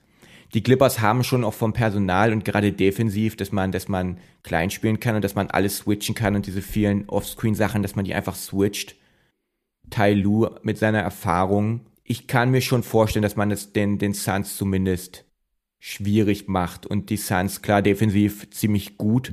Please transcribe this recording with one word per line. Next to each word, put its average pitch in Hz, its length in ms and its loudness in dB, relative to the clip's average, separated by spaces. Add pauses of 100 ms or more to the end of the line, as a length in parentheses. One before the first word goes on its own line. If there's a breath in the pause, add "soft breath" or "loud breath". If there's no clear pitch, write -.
(560 soft breath)
die 107 80 0
Clippers 127 360 4
haben 110 240 2
schon 123 200 0
auch 110 100 -2
vom 110 200 -2
Personal 104 600 2
und 107 100 -2
gerade 101 280 2
defensiv, 101 640 0
dass - 160 -6
man, 95 200 -2
dass 92 160 -6
man 92 300 -4 (240 soft breath)
klein 87 300 -2
spielen 110 280 -2
kann 117 160 0
und 101 80 0
dass 101 120 -4
man 98 160 -2
alles 98 260 0
switchen - 380 -2
kann 104 200 0
und 101 120 -2
diese 95 160 -6
vielen 101 440 0
Offscreen-Sachen, 104 760 -2
dass 98 120 -6
man 98 100 -2
die 92 100 -6
einfach 98 180 -4
switcht. - 640 -2 (960)
Ty 104 220 4
Lue 104 480 2
mit 107 160 -4
seiner 107 220 2
Erfahrung. 98 840 0 (220)
Ich - 240 -6
kann 123 240 2
mir 131 100 4
schon 123 220 0
vorstellen, 110 400 2
dass 101 120 0
man 104 140 0
es - 240 -6
den, 101 240 0
den 101 160 -2
Suns 98 420 -4
zumindest 95 680 -2 (540)
schwierig 104 680 0
macht. 90 380 -4
Und 101 240 -4
die 107 80 -2
Suns, 95 460 -2
klar, 101 180 2
defensiv 101 720 2
ziemlich - 480 -2
gut. 110 340 0